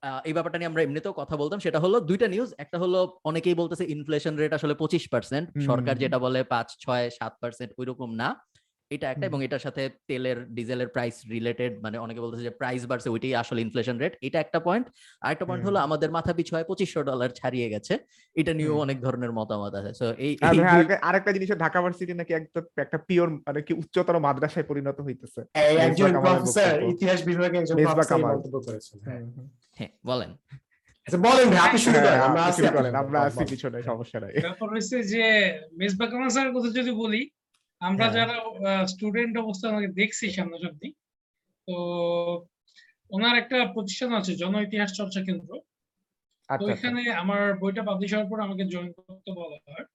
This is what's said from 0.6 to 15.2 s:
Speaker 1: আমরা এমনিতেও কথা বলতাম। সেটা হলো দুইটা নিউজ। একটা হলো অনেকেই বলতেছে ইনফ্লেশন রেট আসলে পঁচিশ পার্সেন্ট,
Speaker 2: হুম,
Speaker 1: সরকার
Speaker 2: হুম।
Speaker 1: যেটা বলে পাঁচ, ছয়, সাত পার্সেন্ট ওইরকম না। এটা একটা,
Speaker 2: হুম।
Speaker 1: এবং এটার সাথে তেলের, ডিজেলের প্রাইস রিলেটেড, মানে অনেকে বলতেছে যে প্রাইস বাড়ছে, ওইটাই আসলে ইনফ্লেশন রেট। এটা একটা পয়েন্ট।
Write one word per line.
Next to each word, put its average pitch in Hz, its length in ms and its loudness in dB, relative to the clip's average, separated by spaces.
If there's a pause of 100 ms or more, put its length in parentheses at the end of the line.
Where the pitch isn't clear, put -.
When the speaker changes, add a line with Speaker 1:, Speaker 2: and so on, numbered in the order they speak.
Speaker 1:
আমরা 160 160 0
এমনিতেও 156 300 -4
কথা 151 240 -6
বলতাম। 151 220 -2
সেটা 165 200 -2
হলো 190 220 4
দুইটা 190 280 0
নিউজ। 208 300 -2
একটা 147 200 -8
হলো 180 200 2 (260)
অনেকেই 165 300 0
বলতেছে 170 320 -2
ইনফ্লেশন 151 500 -4
রেট 151 160 0
আসলে 151 220 0
পঁচিশ 156 340 -2
পার্সেন্ট, 139 400 -2
Speaker 2:
হুম, 147 160 -4
Speaker 1:
সরকার 131 300 2
Speaker 2:
হুম। 123 40 -6
Speaker 1:
যেটা 131 200 0
বলে 127 260 0
পাঁচ, 117 240 -2 (120)
ছয়, 123 300 -2
সাত 113 300 -10
পার্সেন্ট 120 360 -10
ওইরকম 127 380 -8
না। 117 140 -2 (640)
এটা 147 200 -6
একটা, 143 120 -6
Speaker 2:
হুম। 196 40 -4
Speaker 1:
এবং 143 180 -4
এটার 135 140 -4
সাথে 135 240 -8 (240)
তেলের, 127 480 -6
ডিজেলের 123 340 -4
প্রাইস 120 280 -4 (140)
রিলেটেড, 117 420 -4 (100)
মানে 110 160 -6
অনেকে 113 220 -10
বলতেছে 117 220 -8
যে 120 80 -8
প্রাইস 123 360 -6
বাড়ছে, 123 240 -4
ওইটাই 123 240 -2
আসলে 117 280 -2
ইনফ্লেশন 117 360 -2
রেট। 139 240 -4
এটা 135 180 -2
একটা 156 200 -2
পয়েন্ট। 185 260 0 (340)